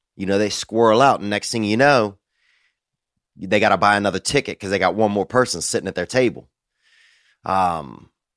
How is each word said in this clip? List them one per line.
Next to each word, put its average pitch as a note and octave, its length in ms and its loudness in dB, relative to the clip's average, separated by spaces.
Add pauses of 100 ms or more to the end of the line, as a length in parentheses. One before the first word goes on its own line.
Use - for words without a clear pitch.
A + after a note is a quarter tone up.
(160)
You F#2 100 -8
know, G2 120 0
they G#2 120 0
squirrel A2 520 2
out, C3+ 180 4
and G2+ 100 -8
next G#2 220 -4
thing A2+ 120 -4
you G#2 140 -2
know, B2 400 2 (1160)
they G2 240 0
gotta G2 180 4
buy G2+ 200 4
another G2 220 -2
ticket - 400 -4
'cause G2 100 -8
they G2 100 0
got F2+ 160 0
one G#2+ 160 0
more G2+ 140 -2
person A#2+ 360 -2
sitting - 260 -4
at F#2 80 -8
their F2+ 100 -4
table. A2 440 -2 (920)
Um, E2+ 680 -4 (280)